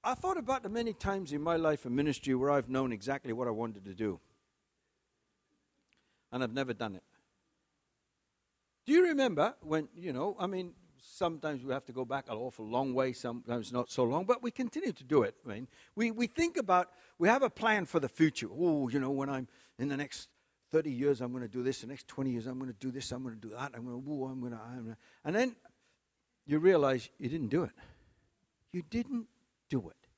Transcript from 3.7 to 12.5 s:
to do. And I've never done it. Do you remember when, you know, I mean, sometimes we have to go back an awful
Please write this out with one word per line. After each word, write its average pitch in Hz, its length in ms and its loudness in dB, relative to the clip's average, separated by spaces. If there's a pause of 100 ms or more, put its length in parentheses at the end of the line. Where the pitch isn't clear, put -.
to 98 100 -12
do. 98 240 -2 (2250)
And 127 100 -2
I've 113 100 -2
never 127 220 -2
done 104 220 -4
it. - 80 -16 (1800)
Do 269 60 2
you 359 120 8
remember 269 560 2
when, 156 340 0
you 170 180 -6
know, 156 280 -2
I 185 80 0
mean, 185 260 -6 (220)
sometimes 151 680 -2
we 135 80 -2
have 131 120 -2
to 123 80 -14
go 127 120 -4
back 135 240 -4
an 113 80 -4
awful 117 300 -8